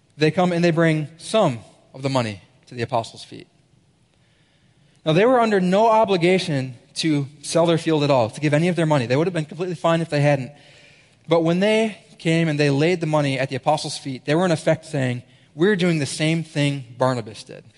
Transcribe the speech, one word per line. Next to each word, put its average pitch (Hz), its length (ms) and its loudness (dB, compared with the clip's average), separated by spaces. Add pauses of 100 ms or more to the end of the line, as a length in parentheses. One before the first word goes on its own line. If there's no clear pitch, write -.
(160)
they 151 160 0
come 180 200 0
and 170 120 -2
they 175 80 4
bring 156 360 2 (100)
some 165 420 0 (340)
of 135 100 -16
the 139 60 -2
money 113 320 -2 (260)
to 123 80 -18
the 120 80 -6
apostles' 113 400 -6
feet. 110 240 -20 (1600)
Now, 160 60 0
they 175 140 4
were 254 140 4
under 220 200 2
no 190 300 2
obligation 180 840 2 (200)
to 147 320 -2 (140)
sell 165 240 0
their 170 120 4
field 160 260 0
at 143 60 2
all, 123 200 4
to - 100 -16
give 147 140 -2
any 165 160 2
of 175 60 -2
their 165 100 0
money. 147 220 2
They 123 100 0
would 165 100 0
have 185 60 -6
been 160 120 -4
completely 170 300 -8
fine 165 260 0
if 160 80 -8
they 147 120 0
hadn't. 139 300 0 (760)
But 165 160 2
when 170 160 0
they 214 380 0 (220)
came 165 280 0
and 147 100 -2
they 147 120 2
laid 160 320 0
the 170 60 -4
money 147 300 0
at 135 120 -4
the 135 80 -6
apostles' 151 400 -2
feet, 131 260 -12
they 147 120 0
were 180 100 2
in 180 60 2
effect 160 340 -2
saying, 127 380 -4 (300)
"We're 196 220 2
doing 170 240 0
the 139 60 -2
same 160 380 -2
thing 143 420 -4 (120)
Barnabas 120 460 -2
did." 50 220 -20 (120)